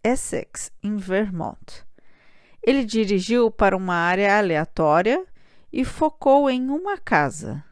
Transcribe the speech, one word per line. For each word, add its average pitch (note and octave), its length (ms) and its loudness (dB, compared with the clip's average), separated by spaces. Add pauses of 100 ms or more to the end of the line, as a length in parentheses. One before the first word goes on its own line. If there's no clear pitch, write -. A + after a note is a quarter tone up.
Essex, - 680 -4 (120)
em G#3 140 -4
Vermont. F#3 840 -6 (800)
Ele C4+ 240 2
dirigiu G#3+ 640 2
para G3 260 2
uma F#3 200 -2
área F#3 420 2
aleatória F3+ 880 2 (480)
e C4 100 -2
focou C#4 640 2
em B3+ 200 -2
uma F#4 280 -4
casa. D3 760 -2